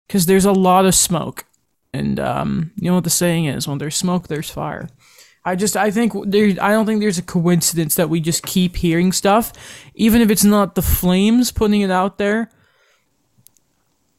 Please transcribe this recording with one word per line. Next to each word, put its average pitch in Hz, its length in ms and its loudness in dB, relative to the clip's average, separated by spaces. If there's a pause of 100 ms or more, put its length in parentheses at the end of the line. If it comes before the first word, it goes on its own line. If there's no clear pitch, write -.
'cause 185 200 0
there's 190 180 4
a 202 60 4
lot 190 340 4
of 185 80 4
smoke. - 520 -2 (480)
And, - 260 -4
um, 139 560 -4
you 175 160 -2
know 180 40 2
what 180 80 0
the 170 60 -4
saying 170 360 0
is, - 220 -6
when 143 120 -6
there's 147 160 -8
smoke, 180 320 -2
there's 156 240 -8
fire. 151 360 -10 (560)
I 185 120 -4
just, 202 200 -2
I 208 140 0
think 214 240 0
w-, 202 160 -6 (240)
there, - 100 -6
I 196 80 2
don't 220 140 2
think 214 160 -2
there's 208 160 0
a 175 60 -4
coincidence 165 720 0
that 170 140 0
we 170 120 0
just 156 240 -4
keep 180 300 0
hearing 175 360 0
stuff, 208 400 0 (440)
even 226 260 4
if 214 80 4
it's 214 140 2
not 208 320 2
the 180 80 -2
Flames 208 680 2
putting 208 300 0
it 196 100 0
out 185 280 -2
there. 208 300 -2 (1700)